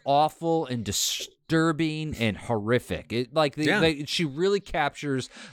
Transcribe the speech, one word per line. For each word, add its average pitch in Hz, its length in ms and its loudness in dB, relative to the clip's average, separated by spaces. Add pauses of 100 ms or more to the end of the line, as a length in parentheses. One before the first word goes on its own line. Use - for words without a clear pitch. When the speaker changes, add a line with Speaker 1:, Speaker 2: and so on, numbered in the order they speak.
Speaker 1:
awful 156 640 2
and 123 180 -4
disturbing 156 1300 0
and 107 200 0
horrific. 107 760 -2
It, 123 220 -4
like, 151 220 2
the, 147 80 -2
Speaker 2:
Yeah. 196 160 4
Speaker 1:
they, 156 240 2
she 170 200 -2
really 180 360 0
captures, 143 680 -2 (240)